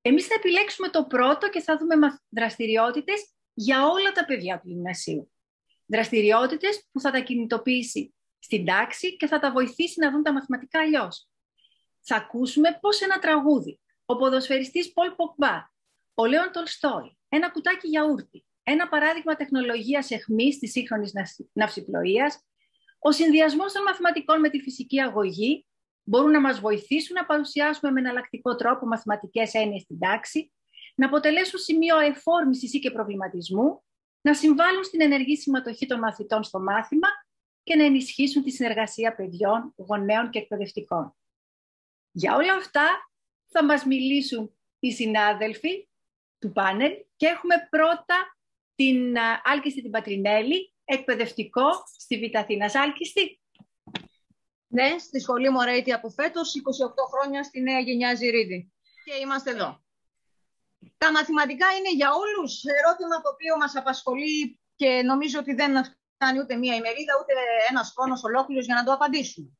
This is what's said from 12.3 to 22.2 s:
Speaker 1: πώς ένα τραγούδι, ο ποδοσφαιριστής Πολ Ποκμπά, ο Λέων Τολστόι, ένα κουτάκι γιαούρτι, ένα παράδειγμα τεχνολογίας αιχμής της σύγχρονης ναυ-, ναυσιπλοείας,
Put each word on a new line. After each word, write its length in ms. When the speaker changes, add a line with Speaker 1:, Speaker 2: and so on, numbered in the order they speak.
Speaker 1:
πώς 200
ένα 180
τραγούδι, 600
ο 100
ποδοσφαιριστής 760
Πολ 180
Ποκμπά, 580
ο 120
Λέων 260
Τολστόι, 680
ένα 220
κουτάκι 360
γιαούρτι, 580
ένα 240
παράδειγμα 480
τεχνολογίας 760
αιχμής 480
της 120
σύγχρονης 420
ναυ-, 400
ναυσιπλοείας, 920